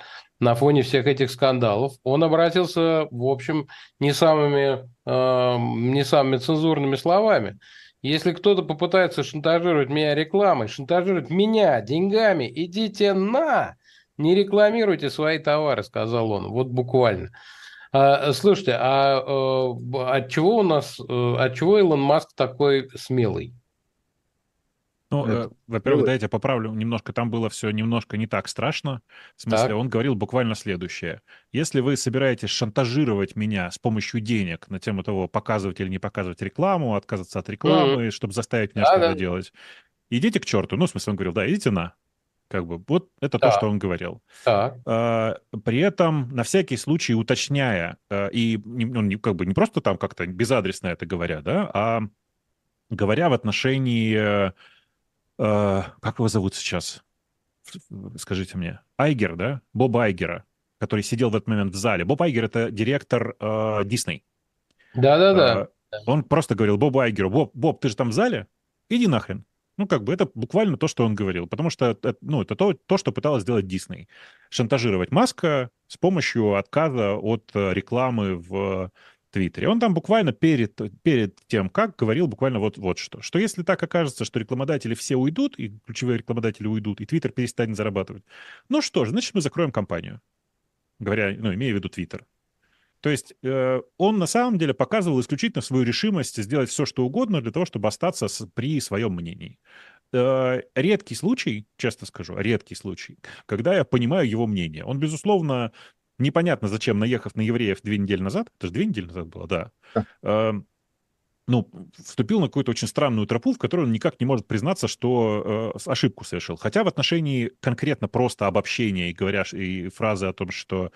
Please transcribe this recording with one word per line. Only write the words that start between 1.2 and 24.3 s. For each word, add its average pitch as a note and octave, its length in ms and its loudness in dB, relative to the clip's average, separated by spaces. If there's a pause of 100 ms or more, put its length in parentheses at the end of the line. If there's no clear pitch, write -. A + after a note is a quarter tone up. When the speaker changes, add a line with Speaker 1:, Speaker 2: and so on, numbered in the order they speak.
Speaker 1:
скандалов, B2+ 640 2 (100)
он C#3 200 2
обратился, E3 880 2
в B2 160 -4
общем, C#3+ 400 -2 (320)
не C#3+ 120 2
самыми, C#3+ 800 4 (160)
э, B2+ 540 2
не A#2+ 440 0
самыми C3+ 340 4
цензурными D3+ 600 2
словами. E3+ 600 2 (420)
«Если D#3 320 0
кто-то F#3+ 300 2
попытается E3 600 0
шантажировать D#3+ 680 2
меня D3+ 260 2
рекламой, D#3 520 2
шантажировать E3+ 640 -2
меня F#3+ 500 4
деньгами, F#3 720 2
идите G3 600 0
на, G#3+ 640 0 (420)
не D#3+ 180 4
рекламируйте G3+ 760 4
свои D#3 300 0
товары», D3+ 440 0
сказал A2+ 480 -2
он, G2+ 180 -4
вот B2+ 180 -2
буквально. B2 640 2 (640)
А, C#3 400 6
слушайте, F#3 440 4
а, C3+ 440 4
э, C3 580 0
б-, B2+ 320 -4
от C3 180 0
чего F#3+ 280 4
у G#3+ 60 4
нас, D3+ 360 0
э, B2 400 -2
от B2+ 160 0
чего G3 240 4
Илон D#3+ 220 4
Маск D3 340 2
такой C3+ 600 2
смелый? G#2 580 -2 (1600)